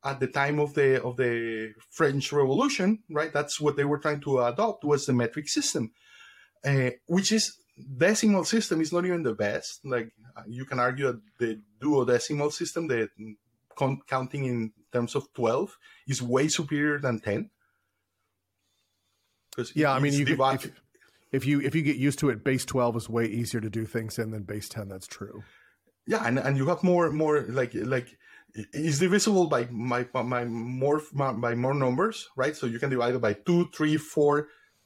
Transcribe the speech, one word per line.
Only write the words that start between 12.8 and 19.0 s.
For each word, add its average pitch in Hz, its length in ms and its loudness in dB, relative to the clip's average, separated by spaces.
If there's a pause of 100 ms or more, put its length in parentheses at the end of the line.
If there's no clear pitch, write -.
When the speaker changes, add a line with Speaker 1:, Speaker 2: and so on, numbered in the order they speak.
Speaker 1:
the 113 200 0 (680)
con-, 139 320 0
counting 131 380 -4
in 117 260 -2 (200)
terms 120 220 -2
of - 180 -4
twelve, 127 460 0 (280)
is 127 140 -4
way 131 280 2
superior 147 500 0
than 127 220 0
ten. 107 300 -2 (2000)